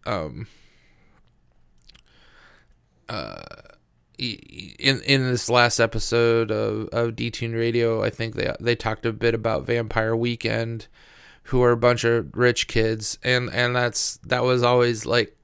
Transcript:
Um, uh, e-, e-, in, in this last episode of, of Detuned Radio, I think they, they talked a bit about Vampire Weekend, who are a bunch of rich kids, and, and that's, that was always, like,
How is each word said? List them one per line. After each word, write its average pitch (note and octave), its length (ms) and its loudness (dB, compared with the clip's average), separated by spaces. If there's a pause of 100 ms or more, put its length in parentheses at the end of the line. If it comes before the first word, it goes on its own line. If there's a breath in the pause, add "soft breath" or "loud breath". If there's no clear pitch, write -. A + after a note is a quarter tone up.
Um, E2+ 400 -6 (2750 soft breath)
uh, G1+ 320 -10 (760)
e-, B2 220 -8 (100)
e-, - 300 -18
in, C3+ 240 2
in C3+ 280 2
this B2 200 -2
last A#2+ 300 4
episode A#2 680 2
of, G#2+ 380 -4
of A#2 280 -2
Detuned A#2 420 -6
Radio, A#2 440 0
I G#2+ 60 0
think A2+ 280 -6
they, - 220 -2
they A#2 160 0
talked A2+ 300 -4
a A#2 80 0
bit A2+ 220 0
about A2 320 -2
Vampire A2+ 500 0
Weekend, A#2 680 -4 (580 soft breath)
who B2 180 2
are B2 100 6
a A#2 40 2
bunch A#2+ 280 2
of A#2 320 0
rich B2 320 2
kids, A2 560 0
and, B2 280 0
and B2 220 0
that's, A#2+ 440 -2
that B2 260 -2
was B2+ 180 2
always, A#2+ 440 4
like, - 380 0